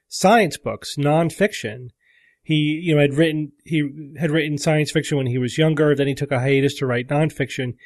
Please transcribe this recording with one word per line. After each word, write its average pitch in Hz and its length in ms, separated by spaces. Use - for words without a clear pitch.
science 190 460
books, - 400
nonfiction. 147 920
He, 151 420
you 165 120
know, 147 60
had 143 120
written, 156 380
he 151 240
had 156 120
written 147 260
science 151 340
fiction 147 280
when 131 80
he 123 100
was 123 220
younger. 156 340
Then 139 140
he 139 80
took 143 160
a 135 80
hiatus 139 400
to 139 80
write 123 220
nonfiction. 143 680